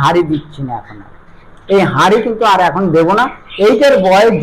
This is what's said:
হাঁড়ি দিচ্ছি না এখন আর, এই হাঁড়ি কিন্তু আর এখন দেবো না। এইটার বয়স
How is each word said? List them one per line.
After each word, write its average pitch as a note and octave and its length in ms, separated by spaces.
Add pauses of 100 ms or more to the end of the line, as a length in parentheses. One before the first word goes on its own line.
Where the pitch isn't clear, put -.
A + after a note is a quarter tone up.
হাঁড়ি E3+ 280
দিচ্ছি C#3+ 360
না B2 140
এখন G#2+ 240
আর, - 80 (600)
এই G3 80 (120)
হাঁড়ি F#3 320
কিন্তু A3+ 260
আর F#3 160
এখন F3+ 160 (120)
দেবো E3 240
না। B3 40 (420)
এইটার C#4 280 (120)
বয়স G3+ 260 (100)